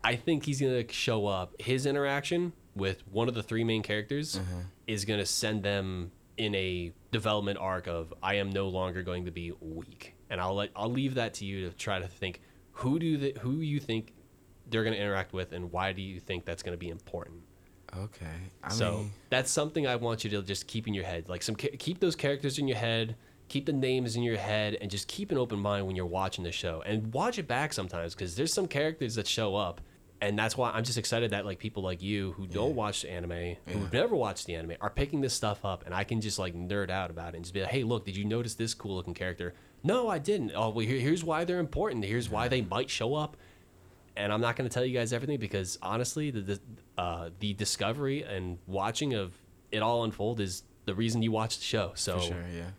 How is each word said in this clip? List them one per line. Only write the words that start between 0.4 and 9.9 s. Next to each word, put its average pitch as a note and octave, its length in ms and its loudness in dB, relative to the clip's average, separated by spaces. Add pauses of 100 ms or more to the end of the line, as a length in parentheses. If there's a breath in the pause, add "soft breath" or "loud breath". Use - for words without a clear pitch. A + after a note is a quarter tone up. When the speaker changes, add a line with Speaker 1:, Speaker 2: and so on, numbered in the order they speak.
Speaker 1:
he's C#3+ 160 0
gonna B2+ 300 4
show A2 340 2
up. F#2 340 0
His C3 280 2
interaction C#3+ 640 2 (220)
with F#2+ 320 0
one G#2+ 200 2
of B2+ 60 2
the A2+ 80 -2
three A2+ 220 0
main A2 180 4
characters G#2+ 560 -2
Speaker 2:
Uh-huh. F2+ 240 -2 (240)
Speaker 1:
is G#2+ 180 -2
gonna G#2 220 2
send G#2+ 380 2
them F#2+ 480 0 (260)
in G#2+ 160 0
a F2+ 400 0 (180)
development G#2 460 2
arc F#2 300 -2
of, E2 340 -4
"I F#2+ 140 4
am G2 160 2
no G2 180 2
longer F#2 320 0
going F2+ 240 -2
to F2 60 -4
be E2+ 280 -6
weak." - 540 -10 (160)